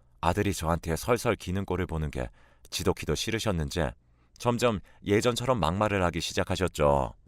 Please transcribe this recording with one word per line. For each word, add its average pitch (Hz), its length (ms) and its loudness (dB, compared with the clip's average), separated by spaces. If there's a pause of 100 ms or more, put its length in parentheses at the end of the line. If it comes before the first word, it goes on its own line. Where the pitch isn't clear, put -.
(200)
아들이 95 320 0
저한테 82 440 -2
설설 117 400 0
기는 95 280 -4
꼴을 90 220 -2
보는 78 240 -4
게 62 180 -6 (420)
지독히도 82 440 -2
싫으셨는지 87 720 -2 (480)
점점 120 440 0 (260)
예전처럼 120 540 2
막말을 95 440 2
하기 85 160 0
시작하셨죠. 78 920 2 (140)